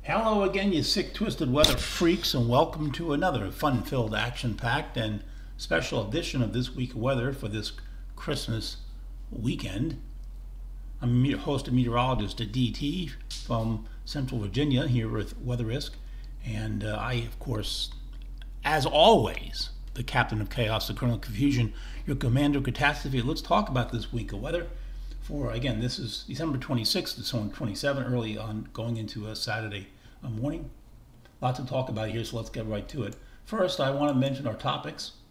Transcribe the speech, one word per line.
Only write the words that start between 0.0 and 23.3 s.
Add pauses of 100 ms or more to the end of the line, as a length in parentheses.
Hello
again,
you
sick,
twisted
weather
freaks,
and
welcome
to
another
fun-filled,
action-packed,
and (320)
special
edition
of
This
Week
of
Weather
for
this (420)
Christmas (540)
weekend. (1040)
I'm
your
host
and
meteorologist
at
D
T (340)
from (180)
Central
Virginia
here
with
Weather
Risk. (500)
And,
uh,
I,
of
course, (720)
as
always, (240)
the
captain
of
chaos,
the
colonel
of
confusion, (340)
your
commander
of
catastrophe.
Let's